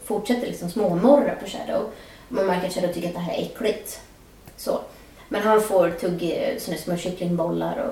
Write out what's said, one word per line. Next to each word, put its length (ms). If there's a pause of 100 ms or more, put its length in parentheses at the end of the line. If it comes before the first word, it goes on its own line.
fortsätter 420
liksom 240
småmorra 720
på 80
Shadow, 400 (380)
man 180
märker 220
att 60
Shadow 180
tycker 160
att 60
det 60
här 140
är 80
äckligt. 580 (560)
Så. 240 (480)
Men 140
han 200
får 280
tugg, 320
eh, 360
såna 180
små 200
kycklingbollar 800 (160)